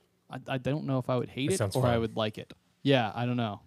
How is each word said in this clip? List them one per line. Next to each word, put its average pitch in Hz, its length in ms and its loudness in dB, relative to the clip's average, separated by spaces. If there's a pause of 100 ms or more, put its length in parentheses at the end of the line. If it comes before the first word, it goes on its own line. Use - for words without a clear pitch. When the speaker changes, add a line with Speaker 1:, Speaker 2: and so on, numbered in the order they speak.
(300)
Speaker 1:
I, 131 180 -8
I 135 100 -2
don't 139 260 -2
know 135 140 0
if 123 120 -2
I 127 60 2
would 120 120 -2
hate 139 220 -2
Speaker 2:
It 190 40 2
Speaker 1:
it 190 40 0
Speaker 2:
sounds 104 180 0
Speaker 1:
or 127 100 4
I 120 60 4
Speaker 2:
fun. 117 80 4
Speaker 1:
would 113 160 -2
like 110 220 -2
it. - 140 -12 (300)
Yeah, 123 320 4
I 120 120 -2
don't 123 100 0
know. 110 300 -4